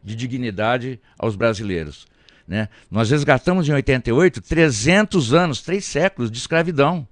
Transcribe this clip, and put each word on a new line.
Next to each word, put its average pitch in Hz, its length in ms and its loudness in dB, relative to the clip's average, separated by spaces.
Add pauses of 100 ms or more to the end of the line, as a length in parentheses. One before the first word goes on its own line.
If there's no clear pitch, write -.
de 101 120 -10
dignidade 120 840 -4 (180)
aos 110 180 -4
brasileiros, 98 680 -4 (420)
né? 101 220 -4 (200)
Nós 107 200 0
resgatamos 147 580 2
em 151 60 0
oitenta 131 380 0
e - 20 2
oito 156 280 2
trezentos 156 920 2
anos, 165 300 2
três 190 220 -4
séculos 147 440 -2
de 110 80 -8
escravidão. 160 760 0